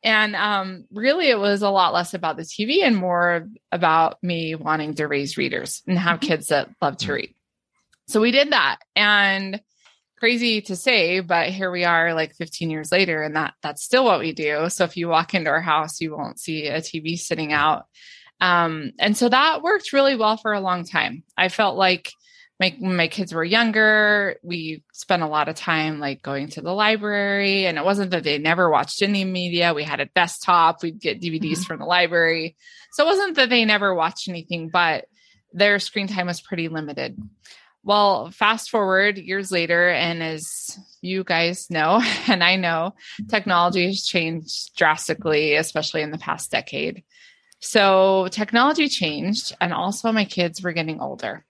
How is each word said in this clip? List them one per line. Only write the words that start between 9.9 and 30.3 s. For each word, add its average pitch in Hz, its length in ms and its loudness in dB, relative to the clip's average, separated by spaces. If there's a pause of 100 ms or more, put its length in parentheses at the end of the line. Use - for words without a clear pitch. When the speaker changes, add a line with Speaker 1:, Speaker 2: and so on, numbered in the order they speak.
Speaker 1:
crazy 233 420 0
to 208 140 -8
say, 185 460 2
but 170 280 0
here 190 220 -4
we 180 120 -2
are, 170 300 2
like, 160 220 -2
fifteen 165 340 -6
years 156 220 -6
later, 175 320 2
and 151 120 -4
that, 156 280 -4
that's 147 200 -8
still 262 220 2
what 190 140 4
we 160 140 -4
do. 151 360 -2
So - 160 -2
if 165 100 -6
you 170 140 -4
walk 165 240 2
into 165 160 0
our 151 120 2 (120)
house, 156 260 -2
you 156 160 -6
won't - 240 -10
see 156 280 -6
a 151 140 -4
T 160 180 -8
V 160 180 -6
sitting 156 340 -6
out. 151 360 2 (520)
Um, 165 600 0
and 208 180 0
so 240 100 2
that 285 360 2
worked 392 300 -2
really 277 220 4
well 220 220 0
for 220 160 -4
a 202 160 -2
long 180 160 -2
time. 156 380 -4 (120)
I 185 140 2
felt 202 260 0
like 185 380 0 (440)
my, 185 220 0
when 190 160 0
my 170 140 2
kids 175 240 -8
were 165 100 -2
younger, 214 1000 4
we 160 400 -8 (120)
spent 175 300 0
a 156 40 -2
lot 151 220 0
of 160 60 -6
time, 156 440 -2
like, 139 220 -6
going 139 300 -6
to 156 100 -12
the 175 120 -4
library, 202 920 0
and 170 120 0
it 147 60 -4
wasn't 196 280 0
that 170 120 -2
they 147 140 0
never 165 320 2
watched 147 320 0
any 196 240 0
media. 175 480 0
We 147 100 -4
had 147 160 -6
a 143 60 -2
desktop, 170 760 2